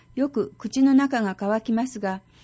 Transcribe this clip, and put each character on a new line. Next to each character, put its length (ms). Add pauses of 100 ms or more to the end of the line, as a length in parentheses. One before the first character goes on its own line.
(160)
よ 140
く 280
口 260
の 100
中 280
が 120
渇 340
き 60
ま 140
す 120
が、 220 (220)